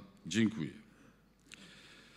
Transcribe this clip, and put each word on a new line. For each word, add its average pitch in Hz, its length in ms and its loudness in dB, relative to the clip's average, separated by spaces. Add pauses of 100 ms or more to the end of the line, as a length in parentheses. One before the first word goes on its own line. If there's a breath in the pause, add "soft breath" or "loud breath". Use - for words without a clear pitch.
(260)
dziękuję. 107 440 4 (1500 loud breath)